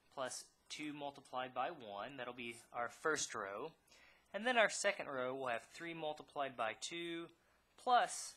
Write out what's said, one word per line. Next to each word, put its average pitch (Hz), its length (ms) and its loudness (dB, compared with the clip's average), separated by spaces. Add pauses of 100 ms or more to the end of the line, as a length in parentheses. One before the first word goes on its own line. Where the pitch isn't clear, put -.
(120)
plus 131 320 -4 (240)
two 151 240 -6
multiplied 139 600 -6
by 127 140 2
one. 117 480 -6
That'll 123 180 -4
be 120 220 -8 (160)
our 120 160 0
first - 440 0
row. 107 380 -4 (640)
And 208 100 -4
then 247 140 4
our 208 100 8
second - 380 0
row, 131 280 0
we'll 135 120 -4
have 117 160 0 (100)
three 165 220 -8
multiplied 151 640 -4
by 113 240 2
two 170 460 -4 (540)
plus 233 560 6